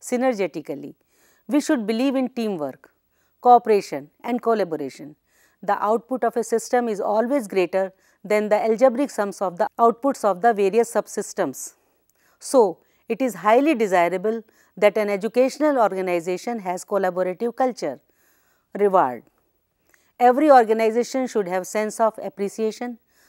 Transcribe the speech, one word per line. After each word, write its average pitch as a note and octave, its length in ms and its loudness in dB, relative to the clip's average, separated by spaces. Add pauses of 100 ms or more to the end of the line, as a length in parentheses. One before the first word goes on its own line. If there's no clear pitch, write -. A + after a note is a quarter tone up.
synergetically. F3+ 960 -4 (520)
We C4+ 140 0
should A#3+ 260 -2
believe A#3+ 280 0
in C4 140 -2
teamwork, F3+ 600 -6 (500)
cooperation, A3 680 4 (140)
and A#3+ 180 -6
collaboration. D#3 760 -4 (460)
The G3+ 220 -4
output A#3 400 -2
of A#3 140 -2
a A#3 60 0
system A#3 460 -2
is G3+ 100 -4
always A3+ 480 0
greater F#3+ 460 -2 (300)
than G#3+ 260 0
the G#3 120 2
algebraic A#3 480 2
sums G3+ 320 -6
of F3+ 160 -4
the G#3+ 100 -2 (120)
outputs A#3 440 2
of F#3+ 180 0
the A#3 120 4
various G3+ 400 0
subsystems. - 800 -6 (680)
So, G#3 400 2 (280)
it A3+ 140 -6
is A#3+ 140 -2
highly A#3+ 400 4
desirable F#3+ 680 0 (320)
that G3+ 220 2
an G#3 120 0
educational B3 720 0
organization F#3 800 -2
has F#3 240 -6
collaborative F#3 720 -2
culture. F#3+ 440 -4 (800)
Reward. F#3 460 2 (960)
Every B3+ 320 6
organization A3+ 760 4
should G#3 200 -4
have F#3 200 -4
sense G#3+ 320 -4
of A3 220 0
appreciation. A3 760 -8 (300)